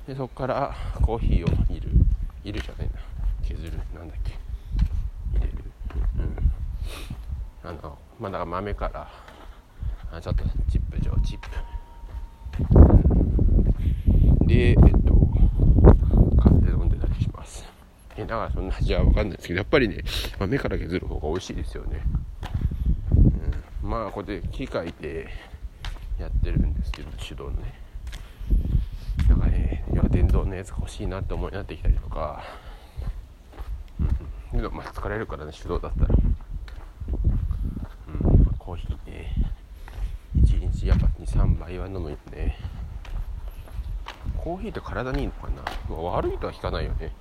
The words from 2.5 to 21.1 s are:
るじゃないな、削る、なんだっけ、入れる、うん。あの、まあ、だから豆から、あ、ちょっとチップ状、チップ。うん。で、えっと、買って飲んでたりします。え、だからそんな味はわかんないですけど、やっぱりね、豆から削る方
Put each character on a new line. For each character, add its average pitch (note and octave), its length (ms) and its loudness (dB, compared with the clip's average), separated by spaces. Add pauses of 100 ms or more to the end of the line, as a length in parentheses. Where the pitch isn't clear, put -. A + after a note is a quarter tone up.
る G#2 100 -6
じ - 80 -8
ゃ - 80 -10
な - 60 -8
い - 60 -4
な、 - 60 -6 (520)
削 - 200 -6
る、 - 120 -8 (160)
な E2 80 -14
ん - 60 -14
だ - 80 -14
っ - 80 -8
け、 - 80 -6 (1040)
入 - 80 0
れ - 0 -
る、 - 60 -4 (2000)
う E2 40 -10
ん。 - 20 -10
あ - 20 -10
の、 - 240 -12 (220)
ま G#2+ 100 -8
あ、 F#2 40 -6
だ F2 60 -6
か F2 60 -4
ら E2+ 60 -8
豆 G2 240 -4
か F#2 140 -4
ら、 D2+ 200 -10 (1040)
あ、 E2+ 80 -10
ち F#2 80 -10
ょ F2 40 -4
っ - 20 -2
と - 80 2 (260)
チ - 100 2
ッ - 120 0
プ - 100 -4
状、 - 240 0
チ - 120 -4
ッ - 20 -14
プ。 - 100 -14 (3000)
う - 40 6
ん。 - 40 4
で、 A#2+ 220 6
え - 20 8
っ A#2 40 8 (300)
と、 - 80 6 (1300)
買 - 100 8
っ - 120 8
て - 60 4
飲 - 120 0
ん - 60 0
で - 80 2
た - 100 -2
り - 160 0
し - 80 0
ま - 160 -14
す。 - 180 -16 (520)
え、 G#2+ 100 -6
だ A2+ 100 -4
か G2 100 -4
ら - 40 -6
そ F2 100 -2
ん F#2 80 -4
な - 80 -4
味 - 180 0
は F2 100 2
わ F2+ 80 6
か G#2+ 100 4
ん G#2+ 60 0
な D#2+ 60 -6
い - 20 -12
で - 60 -16
す - 40 -14
け F2 80 -4
ど、 F2+ 40 0
や G#2 40 -2
っ - 40 -6
ぱ D#3 120 4
り A#2 100 4
ね、 D#2+ 140 -6 (380)
豆 G2+ 180 -2
か A#2+ 100 -4
ら F#2+ 100 -2
削 E2 200 -4
る - 80 -6
方 - 80 -6